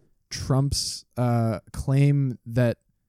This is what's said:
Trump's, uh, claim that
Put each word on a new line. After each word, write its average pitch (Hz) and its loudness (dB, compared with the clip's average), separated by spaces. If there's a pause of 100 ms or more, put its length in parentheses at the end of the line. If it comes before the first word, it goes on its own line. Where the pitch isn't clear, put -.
(280)
Trump's, - -4 (100)
uh, 117 0 (120)
claim 139 2
that 117 0 (320)